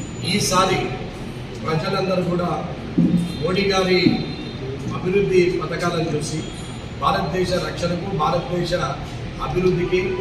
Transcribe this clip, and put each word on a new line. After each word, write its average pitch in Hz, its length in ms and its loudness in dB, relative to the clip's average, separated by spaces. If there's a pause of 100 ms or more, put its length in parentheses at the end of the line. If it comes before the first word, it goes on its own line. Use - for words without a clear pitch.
(340)
ఈసారి 185 460 4 (840)
ప్రజలందరూ 185 580 0 (100)
కూడా 175 180 0 (920)
మోడీ 185 300 2
గారి 185 300 4 (960)
అభివృద్ధి 185 440 4 (200)
పథకాలను 165 520 -2
చూసి, 151 260 -2 (600)
భారతదేశ 156 500 2 (160)
రక్షణకు, 175 420 -2 (120)
భారతదేశ 170 520 0 (760)
అభివృద్ధికి 180 540 2 (200)